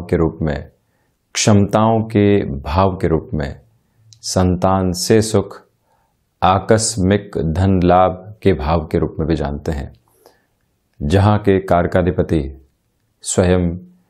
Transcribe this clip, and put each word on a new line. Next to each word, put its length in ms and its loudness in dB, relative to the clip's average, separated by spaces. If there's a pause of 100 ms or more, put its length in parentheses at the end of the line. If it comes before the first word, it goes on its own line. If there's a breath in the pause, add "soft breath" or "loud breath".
(100)
के 60 2
रूप 260 -2
में, 260 -6 (680)
क्षमताओं 720 2
के 380 2 (140)
भाव 380 0
के 120 -2
रूप 260 -2
में, 260 -8 (640)
संतान 720 0
से 260 2
सुख, 380 -4 (840)
आकस्मिक 960 0 (140)
धन 320 2
लाभ 340 4 (240)
के 140 4
भाव 360 -2
के 60 0
रूप 220 -4
में 80 -2
भी 80 0
जानते 360 -6
हैं, 180 -10 (1080 soft breath)
जहाँ 380 2
के 240 2
कारकाधिपति 840 0 (800)
स्वयं 460 0 (400)